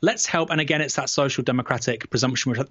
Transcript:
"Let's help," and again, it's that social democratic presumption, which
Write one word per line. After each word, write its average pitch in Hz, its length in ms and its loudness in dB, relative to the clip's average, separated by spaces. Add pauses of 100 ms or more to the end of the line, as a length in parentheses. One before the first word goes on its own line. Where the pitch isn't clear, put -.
"Let's 220 240 2
help," 165 240 0
and 156 100 2
again, 151 200 2
it's 143 160 -4
that 135 140 -2
social 139 340 0
democratic 123 680 -2
presumption, 127 400 0
which 117 100 0 (100)